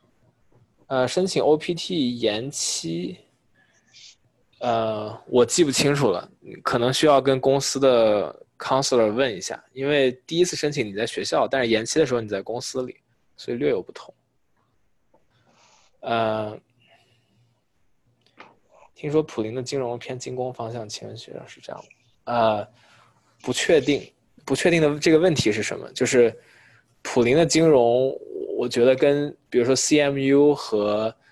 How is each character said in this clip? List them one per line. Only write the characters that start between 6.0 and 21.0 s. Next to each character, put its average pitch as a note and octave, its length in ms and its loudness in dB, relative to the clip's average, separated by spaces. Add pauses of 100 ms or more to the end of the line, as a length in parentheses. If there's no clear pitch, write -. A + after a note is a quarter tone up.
了， F2 220 -4 (320)
可 - 140 -2
能 A#2+ 160 0
需 - 120 0
要 C#3 160 6
跟 C3 160 2
公 C3+ 220 2
司 C3+ 220 -4
的 A2 640 2 (120)
counselor B2+ 540 0
问 A#2+ 240 -2
一 F2 60 -12
下， - 200 -10 (120)
因 C3+ 120 -8
为 C#3 280 2 (120)
第 E3 120 -6
一 F3 80 4
次 E3 100 -6
申 D3 160 -2
请 C#3 160 -4
你 G2+ 60 -12
在 G#2 120 -4
学 - 200 -6
校， C#3+ 240 0
但 C3+ 120 0
是 A#2+ 80 0
延 A2 160 0
期 D#3 140 -2
的 D#3 60 4
时 B2+ 80 -2
候 A#2+ 80 0
你 G#2+ 80 -10
在 G2+ 120 -4
公 A#2 200 -8
司 - 220 -8
里， B2+ 120 -12 (400)
所 - 180 -8
以 A#2+ 40 -6
略 C#3+ 120 0
有 G2 140 -2
不 - 80 -18
同。 - 220 -20 (1900)
呃， A2 580 -2 (2500)
听 D3+ 160 -8
说 D#3 100 2
普 D3 200 -6
林 A2 120 -4
的 B2+ 80 -6
金 B2+ 160 -6
融 A#2+ 220 -4
偏 B2 180 -10
精 B2+ 160 -12
工 B2+ 200 -6
方 A2+ 180 -10
向， A#2 160 -10
请 A2 220 -14